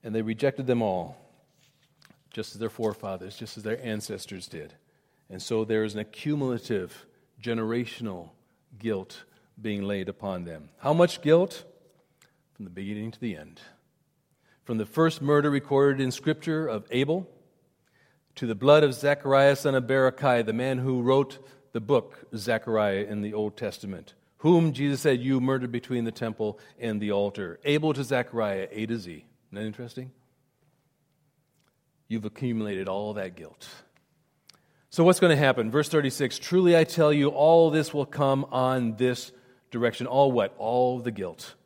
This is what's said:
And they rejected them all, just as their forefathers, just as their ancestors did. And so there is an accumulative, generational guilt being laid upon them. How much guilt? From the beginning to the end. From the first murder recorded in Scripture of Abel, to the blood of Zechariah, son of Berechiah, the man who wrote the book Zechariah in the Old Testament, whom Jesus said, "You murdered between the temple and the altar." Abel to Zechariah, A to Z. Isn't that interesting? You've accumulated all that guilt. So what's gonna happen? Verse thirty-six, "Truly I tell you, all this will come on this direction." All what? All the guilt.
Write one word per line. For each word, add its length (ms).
And 100
they 60
rejected 460
them 160
all, 340
just 240
as 40
their 100
forefathers, 680
just 220
as 60
their 200
ancestors 640
did. 280
And 120
so 240
there 180
is 80
an 80
accumulative, 1040
generational 920
guilt 460
being 220
laid 260
upon 360
them. 340
How 160
much 260
guilt? 440
From 100
the 60
beginning 400
to 100
the 160
end. 240
From 140
the 80
first 340
murder 300
recorded 500
in 120
Scripture 540
of 240
Abel, 380
to 100
the 80
blood 280
of 120
Zechariah, 640
son 180
of 100
Berechiah, 600
the 80
man 240
who 240
wrote 360
the 80
book 440
Zechariah 680
in 160
the 140
Old 200
Testament, 600
whom 340
Jesus 300
said, 180
"You 220
murdered 300
between 320
the 60
temple 480
and 240
the 100
altar." 520
Abel 280
to 100
Zechariah, 680
A 160
to 120
Z. 140
Isn't 140
that 140
interesting? 440
You've 180
accumulated 640
all 240
that 240
guilt. 320
So 140
what's 160
gonna 160
happen? 340
Verse 200
thirty-six, 480
"Truly 360
I 100
tell 280
you, 160
all 420
this 220
will 140
come 440
on 460
this 360
direction." 360
All 260
what? 240
All 420
the 120
guilt. 440